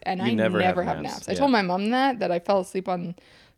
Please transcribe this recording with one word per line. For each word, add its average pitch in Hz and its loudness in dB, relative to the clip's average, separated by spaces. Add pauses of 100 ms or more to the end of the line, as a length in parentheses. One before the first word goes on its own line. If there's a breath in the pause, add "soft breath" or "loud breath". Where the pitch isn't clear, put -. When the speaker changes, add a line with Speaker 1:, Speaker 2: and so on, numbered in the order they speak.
Speaker 1:
and 185 -4
Speaker 2:
You 214 -2
Speaker 1:
I 233 2
Speaker 2:
never 190 2
Speaker 1:
never 180 2
Speaker 2:
have - -2
Speaker 1:
have - -6
Speaker 2:
naps. - -8
Speaker 1:
naps. - -10
I - -4
Speaker 2:
Yeah. 180 -2
Speaker 1:
told 277 4
my 226 4
mom 190 -2
that, 254 0
that 185 0
I 170 0
fell 196 2
asleep 185 -4
on, 180 -4 (420 soft breath)